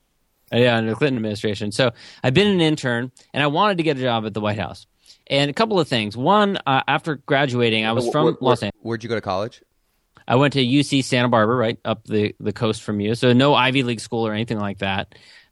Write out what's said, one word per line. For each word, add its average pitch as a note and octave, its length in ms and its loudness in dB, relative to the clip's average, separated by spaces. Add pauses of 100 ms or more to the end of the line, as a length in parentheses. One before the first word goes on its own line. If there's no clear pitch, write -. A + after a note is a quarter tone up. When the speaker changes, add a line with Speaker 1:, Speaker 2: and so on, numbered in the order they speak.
(540)
Speaker 1:
Uh, A2+ 40 0
yeah, A#2+ 200 4
under A2 140 0
the G#2+ 40 -4
Clinton C3+ 220 0
administration. G#2+ 540 -4
So B2+ 200 2 (320)
I've B2+ 100 2
been G3 140 4
an F#3 140 2
intern, C3 500 0 (220)
and C#3 100 0
I D3 40 2
wanted F#3 300 2
to E3 60 0
get D3+ 140 0
a B2+ 40 -6
job A#2 240 0
at G#2 80 -6
the G#2+ 80 -6
White G#2 180 -2
House. - 280 -10 (420)
And C#3+ 220 2
a - 20 -8
couple A3 260 0
of D3+ 80 0
things. G#2+ 280 -2
One, G3 500 2
uh, - 220 2
after D3 300 -2
graduating, A#2+ 680 0
I A2 60 0
was A#2+ 160 -2
Speaker 2:
Wh-, - 40 -2
Speaker 1:
from D#3 220 2
Speaker 2:
wh-, - 60 -12
wh-, - 40 -18
Speaker 1:
Los B2 200 2
An- G2+ 80 -4 (100)
Speaker 2:
where'd A2+ 220 -6
you A#2 60 -10
go A2+ 60 -4
to G#2 60 -4
college? G2+ 400 -6 (640)
Speaker 1:
I A#2+ 100 -2
went C#3 180 2
to C#3 80 0
U C3 220 2
C C3+ 180 0
Santa B2 280 0
Barbara, A#2 260 2
right A#2 280 -2
up A2 220 -4
the, G#2 340 -2
the G#2 140 -4
coast A2 280 -4
from G#2 180 -6
you. G#2+ 160 -2
So B2 180 4
no C3+ 200 4
Ivy B2+ 300 2
League A#2+ 160 -4
school A2+ 280 -4
or G#2+ 60 -4
anything A2 260 -4
like G2+ 200 -6
that. G2 360 -6 (360)